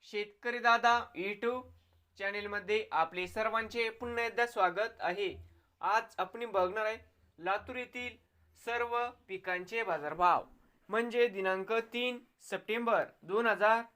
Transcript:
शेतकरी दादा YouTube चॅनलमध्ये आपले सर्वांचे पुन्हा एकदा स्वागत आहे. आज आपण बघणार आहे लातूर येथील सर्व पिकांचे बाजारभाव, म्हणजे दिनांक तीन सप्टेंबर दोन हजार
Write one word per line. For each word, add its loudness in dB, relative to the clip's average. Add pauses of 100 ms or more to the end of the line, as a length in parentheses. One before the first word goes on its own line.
शेतकरी -6
दादा 6 (180)
YouTube -4 (560)
चॅनलमध्ये -2
आपले 0
सर्वांचे -2
पुन्हा -4
एकदा 0
स्वागत 0
आहे. -2 (460)
आज 0
आपण -6
बघणार 2
आहे -4 (420)
लातूर -4
येथील -8 (480)
सर्व -2 (320)
पिकांचे -4
बाजारभाव, 2 (440)
म्हणजे 2
दिनांक 0 (200)
तीन -2 (240)
सप्टेंबर 0 (180)
दोन 0
हजार 4 (140)